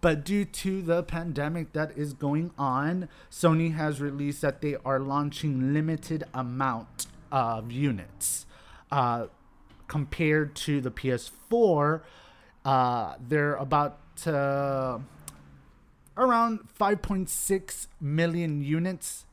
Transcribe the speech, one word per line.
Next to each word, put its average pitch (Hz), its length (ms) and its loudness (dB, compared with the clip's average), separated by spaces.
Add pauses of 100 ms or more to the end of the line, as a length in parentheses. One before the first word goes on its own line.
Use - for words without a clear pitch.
But 151 240 2
due 202 200 0
to 190 360 -4
the 170 220 0
pandemic 165 720 -4
that 151 220 -4
is 147 180 -4
going 147 440 0
on, 143 500 0 (220)
Sony 165 460 2
has 151 260 -2
released 143 400 -4
that 139 200 0
they 143 220 -2
are 135 160 2
launching 139 760 0
limited 156 480 0 (100)
amount 127 720 -4 (260)
of 117 400 0
units. 120 760 -2 (440)
Uh, 120 360 2 (600)
compared 151 680 0
to 143 260 0
the 127 80 -2
P 131 220 -2
S 120 160 -2 (220)
four, 165 520 4 (640)
uh, 123 480 2 (140)
they're 147 280 2
about 147 440 0 (240)
to 139 800 0 (1160)
around 233 420 4 (140)
five 202 280 2
point 190 280 -2
six - 580 -2 (120)
million 160 640 0
units 165 680 -2